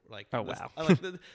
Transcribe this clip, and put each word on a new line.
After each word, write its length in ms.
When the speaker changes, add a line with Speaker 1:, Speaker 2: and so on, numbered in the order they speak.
Speaker 1:
like, 240
Speaker 2:
Oh, 100
Speaker 1:
the 80
s-, 80
Speaker 2:
wow. 160
Speaker 1:
I 80
like, 160
the, 180